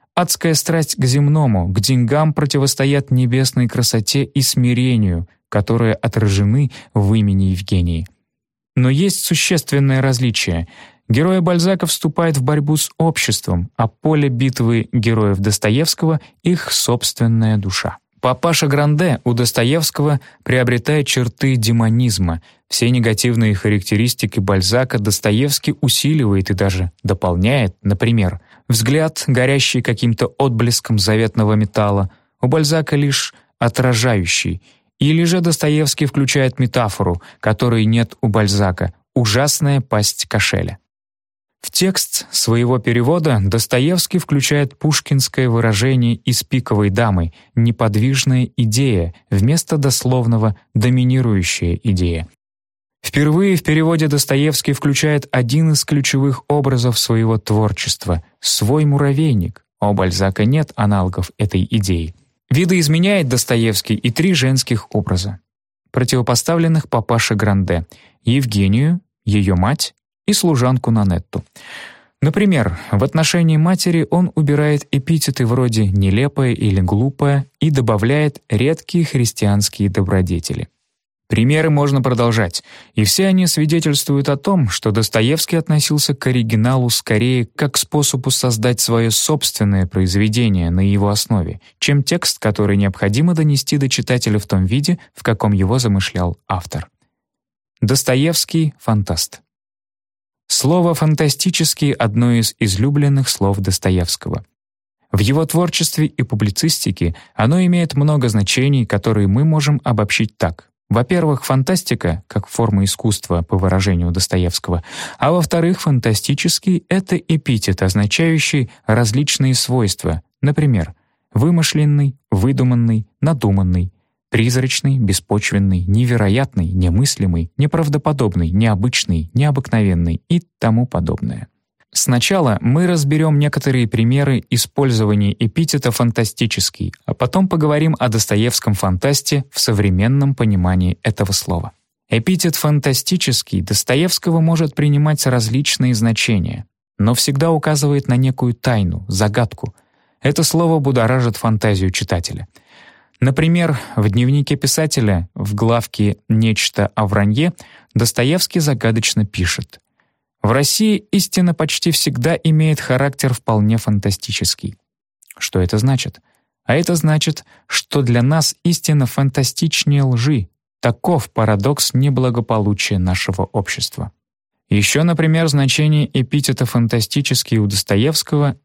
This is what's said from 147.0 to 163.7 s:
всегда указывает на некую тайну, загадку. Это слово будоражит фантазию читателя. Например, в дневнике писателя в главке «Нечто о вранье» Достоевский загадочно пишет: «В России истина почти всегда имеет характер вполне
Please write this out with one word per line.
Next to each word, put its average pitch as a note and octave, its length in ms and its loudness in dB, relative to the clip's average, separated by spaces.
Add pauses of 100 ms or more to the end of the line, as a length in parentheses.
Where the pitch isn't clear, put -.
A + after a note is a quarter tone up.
всегда C#3+ 380 0
указывает D3 560 0
на B2 80 2
некую B2+ 380 0
тайну, F#2 560 -2
загадку. G#2 680 -2 (460)
Это D#3 220 0
слово E3 360 2
будоражит B2 560 0
фантазию G#2 560 0
читателя. - 560 -6 (720)
Например, D#3+ 580 0 (200)
в G#2+ 120 2
дневнике C3+ 460 0
писателя A#2+ 800 -2
в G2+ 200 -6
главке A2+ 640 0 (120)
«Нечто A2+ 640 0
о A2 100 0
вранье» G#2+ 480 0 (400)
Достоевский C3+ 680 0
загадочно A2+ 640 0
пишет: - 540 -6 (640)
«В G#2 100 0
России F#3+ 460 2 (140)
истина F3+ 420 2
почти - 380 -2
всегда D3 440 0
имеет D#3 440 2
характер C3+ 520 -2
вполне A2 460 0